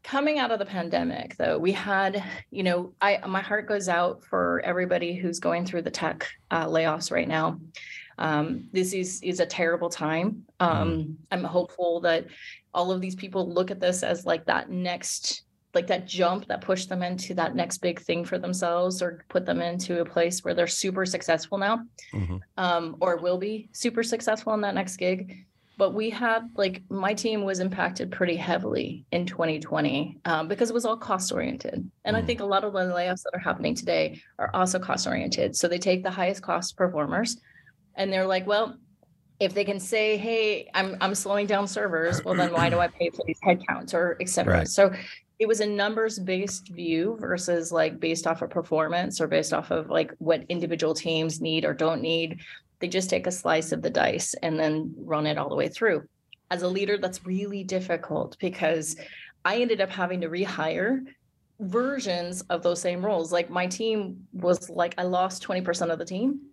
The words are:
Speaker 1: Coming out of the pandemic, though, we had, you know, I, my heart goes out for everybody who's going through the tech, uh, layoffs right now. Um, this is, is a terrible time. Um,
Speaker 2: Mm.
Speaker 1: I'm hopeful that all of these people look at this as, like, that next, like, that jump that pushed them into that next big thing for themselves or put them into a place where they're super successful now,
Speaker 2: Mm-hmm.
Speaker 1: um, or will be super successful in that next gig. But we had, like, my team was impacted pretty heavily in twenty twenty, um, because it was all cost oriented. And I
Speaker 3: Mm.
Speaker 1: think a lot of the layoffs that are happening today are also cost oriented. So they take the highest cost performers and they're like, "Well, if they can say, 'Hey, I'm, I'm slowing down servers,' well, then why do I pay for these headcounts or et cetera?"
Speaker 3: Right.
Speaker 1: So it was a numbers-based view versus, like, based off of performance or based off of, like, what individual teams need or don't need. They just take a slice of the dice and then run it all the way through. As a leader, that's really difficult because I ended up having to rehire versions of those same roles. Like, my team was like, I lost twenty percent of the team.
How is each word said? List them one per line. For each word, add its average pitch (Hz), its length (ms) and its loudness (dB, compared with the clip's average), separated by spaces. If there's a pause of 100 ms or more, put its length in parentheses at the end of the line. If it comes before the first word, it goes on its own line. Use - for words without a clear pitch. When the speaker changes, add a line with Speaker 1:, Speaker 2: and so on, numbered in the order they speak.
Speaker 1:
Coming 294 360 0
out 240 120 0
of 220 80 0
the 202 80 -4
pandemic, 175 720 -4
though, 160 200 2
we 175 140 2
had, 196 500 0 (280)
you 202 120 -4
know, 180 380 0
I, 202 260 4
my 190 140 0
heart 208 280 -2
goes 202 200 0
out 175 360 2
for 175 400 2
everybody 175 500 0
who's 175 260 -2
going 175 240 2
through 175 180 -2
the 170 80 -2
tech, - 360 -4 (240)
uh, 165 160 2
layoffs 160 440 2
right - 180 2
now. 160 300 0 (600)
Um, 151 540 0
this 185 200 2
is, 185 300 -4
is 180 180 -2
a 170 60 6
terrible 170 420 0
time. 170 560 -2 (160)
Um, 160 300 4
Speaker 2:
Mm. 160 240 -2 (180)
Speaker 1:
I'm 180 120 -2
hopeful 175 580 0
that 165 240 2 (480)
all 180 180 2
of 185 80 0
these 185 140 -6
people 185 360 -4
look 185 200 0
at 190 100 -8
this 180 220 2
as, 175 240 -2
like, 165 180 0
that - 260 2
next, - 760 -4 (280)
like, 175 140 4
that 180 200 0
jump 180 420 0
that - 120 -2
pushed 185 300 -2
them 180 120 -2
into 180 320 -4
that 165 220 0
next 175 220 -2
big 175 200 0
thing 175 280 -2
for 180 120 -4
themselves 180 640 0
or 170 300 -4
put 185 160 0
them 175 160 0
into 175 380 -2
a 170 40 2
place 175 400 0
where 175 80 0
they're 175 140 4
super 185 400 0
successful 180 500 0
now, 202 240 0 (320)
Speaker 2:
Mm-hmm. 90 240 -2 (220)
Speaker 1:
um, 170 420 0
or 175 160 4
will 180 220 0
be 214 340 -6
super 233 300 0
successful 226 500 0
in 214 80 2
that 202 140 0
next 185 240 -4
gig. 190 480 -2 (300)
But 196 160 4
we 214 180 0
had, 233 440 0
like, 190 340 0
my 196 260 0
team 214 280 0
was 196 160 0
impacted 185 540 -2
pretty 175 240 2
heavily - 760 -2
in 175 160 0
twenty 165 320 0
twenty, 151 680 -2
um, 160 220 0
because 202 240 2
it 226 40 -4
was 240 100 0
all 226 120 2
cost 185 360 -2
oriented. - 580 -4 (140)
And 214 120 2
I 226 60 2
Speaker 3:
Mm. 226 40 -2
Speaker 1:
think 233 140 -2
a 202 40 -4
lot 196 200 4
of 208 80 -2
the 190 80 0
layoffs 180 440 0
that - 100 -4
are 180 60 -2
happening 156 340 0
today 156 460 0 (180)
are - 160 -2
also 185 240 2
cost - 280 -2
oriented. - 500 0
So - 100 2
they 175 120 0
take 185 260 2
the 190 80 0
highest 185 300 -2
cost 175 340 -4
performers 180 600 0 (600)
and 196 160 0
they're 190 140 2
like, 185 200 2
"Well, 208 300 2 (640)
if 190 120 4
they 202 120 2
can 196 160 0
say, 214 360 2
'Hey, 214 580 0
I'm, 190 260 0
I'm 190 160 2
slowing 202 300 0
down 202 200 2
servers,' 175 580 0
well, 180 120 2
then 175 160 2
why 170 180 4
do 170 80 2
I 175 80 4
pay 170 240 -2
for - 160 -8
these 165 180 -4
headcounts - 500 2
or 175 260 2
et 180 80 -4
cetera?" - 300 4
Speaker 3:
Right. - 100 2
Speaker 1:
So 196 240 8 (480)
it 220 80 4
was 214 120 4
a 214 60 2
numbers-based 202 1040 -2
view 170 500 0
versus, 175 540 -2
like, 160 260 2
based 165 300 0
off 165 140 0
of 170 80 -4
performance 170 720 0
or 160 60 2
based 156 260 2
off 160 200 -2
of, 160 180 -2
like, 156 280 0
what 160 300 2
individual 165 460 0
teams 160 460 -2
need 160 240 0
or 151 100 0
don't 160 260 0
need. 165 400 0 (400)
They 185 60 -2
just 185 240 0
take 185 160 2
a 180 60 0
slice 160 400 0
of 160 100 -2
the 170 80 0
dice - 520 2
and 160 180 0
then 156 360 0
run 151 300 -2
it 151 100 0
all 143 120 -4
the 143 80 -2
way 143 120 0
through. 165 360 2 (480)
As 180 100 -2
a 180 60 0
leader, 196 300 0
that's 185 280 -4
really 196 380 -2
difficult 185 760 -2
because 160 560 0 (500)
I 202 160 2
ended 226 200 2
up 190 100 2
having 185 300 -2
to 165 80 -4
rehire 175 720 0 (580)
versions 196 840 -2
of 175 200 -2
those 175 180 2
same 180 240 -2
roles. 175 280 0
Like, 175 180 2
my 180 160 0
team 208 640 -2
was 175 380 0
like, 170 280 0
I 180 40 -2
lost 185 400 0
twenty 185 200 -2
percent 175 280 0
of 165 80 0
the 170 60 -6
team. 240 360 -2 (120)